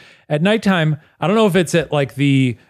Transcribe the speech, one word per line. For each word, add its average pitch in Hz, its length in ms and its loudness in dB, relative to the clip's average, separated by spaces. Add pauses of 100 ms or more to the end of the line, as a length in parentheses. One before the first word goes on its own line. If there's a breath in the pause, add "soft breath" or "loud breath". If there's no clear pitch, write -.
(280 loud breath)
At 151 140 -2
nighttime, 185 540 0 (240 soft breath)
I 151 80 -2
don't 208 80 0
know 220 100 4
if 170 80 0
it's 175 220 0
at, 147 160 -2
like, 143 240 -2
the, 135 400 0 (140 soft breath)